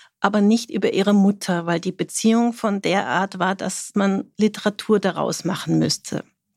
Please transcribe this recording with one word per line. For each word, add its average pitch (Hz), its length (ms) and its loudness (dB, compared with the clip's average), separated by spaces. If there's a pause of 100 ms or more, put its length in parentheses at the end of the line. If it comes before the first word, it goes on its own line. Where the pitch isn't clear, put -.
(200)
aber 208 200 2
nicht 226 300 4
über - 220 0
ihre 196 200 2
Mutter, 196 540 2
weil 170 140 0
die 185 100 -6
Beziehung 226 640 0
von 202 280 -4
der 180 280 0
Art 185 320 -2
war, 190 160 0
dass - 380 -8
man 196 420 0
Literatur 214 640 0
daraus 160 440 -4
machen 160 360 -2
müsste. - 440 -4 (320)